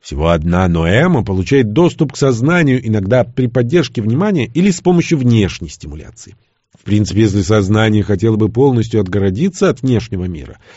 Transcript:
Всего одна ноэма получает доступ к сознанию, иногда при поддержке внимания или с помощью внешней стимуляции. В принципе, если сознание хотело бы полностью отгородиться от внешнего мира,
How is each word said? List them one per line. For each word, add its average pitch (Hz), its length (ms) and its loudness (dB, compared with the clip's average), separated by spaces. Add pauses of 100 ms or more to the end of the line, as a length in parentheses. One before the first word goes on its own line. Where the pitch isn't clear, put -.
Всего 76 280 -4
одна 85 380 0
ноэма 98 580 2
получает 104 480 0
доступ 131 400 0
к - 40 -14
сознанию, 135 720 0
иногда 107 380 0
при 123 220 -4
поддержке 127 540 -2
внимания 143 440 0
или 180 260 0
с - 80 -4
помощью 170 380 2
внешней 110 520 0
стимуляции. - 680 -18 (440)
В - 60 -20
принципе, 101 360 0
если 101 200 2
сознание 107 640 2
хотело 107 340 0
бы 107 100 0
полностью 113 540 0
отгородиться 101 680 -2
от 120 120 -4
внешнего 113 440 -2
мира, 78 340 -12 (160)